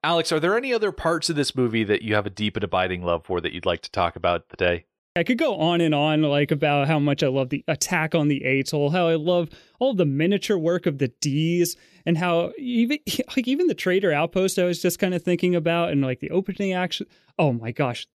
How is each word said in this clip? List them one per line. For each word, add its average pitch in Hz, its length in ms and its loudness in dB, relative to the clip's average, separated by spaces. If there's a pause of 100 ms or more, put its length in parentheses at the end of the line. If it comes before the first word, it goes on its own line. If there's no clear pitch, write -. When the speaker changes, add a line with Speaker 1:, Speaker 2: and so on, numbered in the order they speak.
Speaker 1:
Alex, 165 300 2
are 156 80 2
there 180 160 2
any 254 160 -2
other 208 200 0
parts 165 360 -2
of 165 80 0
this 139 200 0
movie 113 280 2
that 101 180 2
you 107 120 -2
have 104 120 0
a 98 40 -6
deep 104 260 -4
and 104 80 -2
abiding 92 380 0
love 85 220 0
for 90 160 -2
that 85 120 -4
you'd 85 140 -6
like 87 160 0
to - 80 -16
talk 87 260 -2
about 87 320 -2
today? 87 380 -2 (300)
Speaker 2:
I 170 80 0
could 240 140 0
go 254 180 0
on 170 240 2
and 160 140 2
on, 151 280 2
like, 147 300 2
about 143 340 0
how 151 140 2
much 143 240 0
I - 20 2
love 131 220 0
the 139 180 -6
attack 160 480 -2
on 151 140 2
the 143 160 0
atoll, 135 460 0
how 175 180 2
I 165 80 2
love 170 320 0 (320)
all 262 120 2
the 185 140 2
miniature 175 520 0
work 170 280 0
of 143 120 -2
the 135 100 0 (120)
D's, 165 560 0 (300)
and 170 100 4
how 170 420 0
even, 247 400 0 (160)
<laughs> - 220 -4
like, 254 120 -2
even 294 180 2
the 294 80 2
trader 185 380 2
outpost 180 460 0
I 180 60 2
was 175 160 -2
just 175 200 0
kinda 180 180 0
thinking 180 380 0
about, 170 340 0
and, 143 120 2
like, 127 180 -2
the - 100 -8
opening 196 440 -2
action. 180 320 -4 (320)
Oh 147 140 4
my 117 200 -4
gosh 120 420 -4